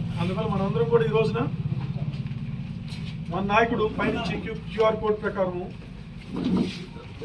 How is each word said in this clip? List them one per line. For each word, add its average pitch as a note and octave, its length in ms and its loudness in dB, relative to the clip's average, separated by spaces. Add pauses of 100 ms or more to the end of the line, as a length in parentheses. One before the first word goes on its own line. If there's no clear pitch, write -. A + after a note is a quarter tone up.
(200)
అందువల్ల F#3+ 340 0
మనందరం G3 340 2
కూడా - 160 6
ఈ - 40 2
రోజున A3 320 4 (1900)
మన F3+ 120 -2 (100)
నాయకుడు A3 460 6
పైనుంచి A3 420 0
క్యూ-, A3+ 200 -6 (120)
క్యూఆర్ A3 240 4
కోడ్ G#3+ 260 0
ప్రకారము F3+ 420 -2 (1600)